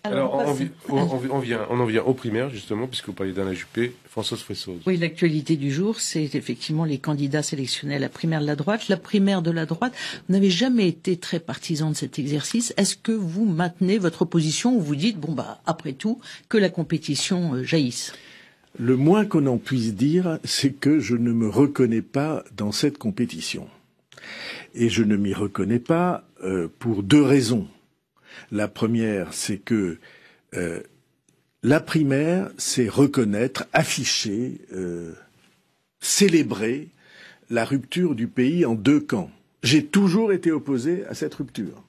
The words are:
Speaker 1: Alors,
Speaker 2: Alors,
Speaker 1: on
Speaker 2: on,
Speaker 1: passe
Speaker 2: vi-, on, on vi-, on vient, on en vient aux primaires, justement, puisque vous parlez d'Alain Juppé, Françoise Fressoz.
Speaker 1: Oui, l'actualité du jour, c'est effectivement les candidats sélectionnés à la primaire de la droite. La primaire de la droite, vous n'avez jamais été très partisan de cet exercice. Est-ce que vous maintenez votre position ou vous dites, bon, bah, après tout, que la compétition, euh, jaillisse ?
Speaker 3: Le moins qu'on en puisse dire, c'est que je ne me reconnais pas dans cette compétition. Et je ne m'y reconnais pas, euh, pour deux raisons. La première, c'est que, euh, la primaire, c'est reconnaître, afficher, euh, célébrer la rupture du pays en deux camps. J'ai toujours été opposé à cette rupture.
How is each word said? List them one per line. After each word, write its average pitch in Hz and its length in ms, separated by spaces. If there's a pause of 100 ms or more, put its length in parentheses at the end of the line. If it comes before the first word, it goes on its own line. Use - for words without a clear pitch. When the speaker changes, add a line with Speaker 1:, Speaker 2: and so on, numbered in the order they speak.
Speaker 1:
Alors, 135 280
Speaker 2:
Alors, - 0
Speaker 1:
on 139 80
Speaker 2:
on, - 100
Speaker 1:
passe 131 60
Speaker 2:
vi-, 135 120 (200)
on, 139 80
on 135 180
vi-, 123 140
on 139 80
vient, 117 320
on 123 100
en 120 60
vient 110 160
aux 131 100
primaires, 123 380
justement, 110 360
puisque - 200
vous 98 80
parlez 95 180
d'Alain 95 220
Juppé, 120 400 (160)
Françoise 110 300
Fressoz. 92 460
Speaker 1:
Oui, 185 120
l'actualité 160 580
du 139 160
jour, 196 260
c'est - 260 (100)
effectivement 151 500
les 143 140
candidats 143 440
sélectionnés 143 520
à 143 40
la 131 120
primaire 160 320
de 147 40
la 147 80
droite. 202 340
La 190 100
primaire 196 420
de 165 100
la 165 140
droite, 240 300 (340)
vous 185 60
n'avez 196 160
jamais 220 380
été 170 280
très 175 240
partisan 156 500
de 147 60
cet 135 220
exercice. 147 580
Est-ce 196 200
que - 160
vous 202 340
maintenez 180 500
votre 170 300
position 170 500
ou 208 60
vous 147 120
dites, 196 240
bon, 151 140
bah, 110 320
après 156 300
tout, 220 260 (300)
que 220 80
la 190 100
compétition, 165 840
euh, 127 100
jaillisse ? 131 480 (680)
Speaker 3:
Le 123 200
moins 190 260
qu'on 165 220
en 123 100
puisse 117 380
dire, 160 500
c'est 135 280
que 147 280
je 120 160
ne 117 160
me 113 160
reconnais 123 540
pas 143 420 (100)
dans 104 180
cette 143 260
compétition. 92 680 (1040)
Et 117 160
je 110 120
ne 104 140
m'y 101 160
reconnais 101 460
pas, 170 500 (140)
euh, 92 260 (100)
pour 107 240
deux 147 200
raisons. 123 460 (840)
La 104 180
première, 110 640
c'est - 260
que, 95 400 (560)
euh, 85 260 (840)
la 139 180
primaire, 156 800
c'est 120 300
reconnaître, 123 840
afficher, 123 880 (140)
euh, 87 380 (880)
célébrer 139 880 (600)
la 117 140
rupture 139 500
du 113 120
pays 147 380
en 117 100
deux 135 260
camps. 120 300 (320)
J'ai 143 220
toujours 202 480
été 175 180
opposé 151 580
à 113 60
cette - 200
rupture. 110 540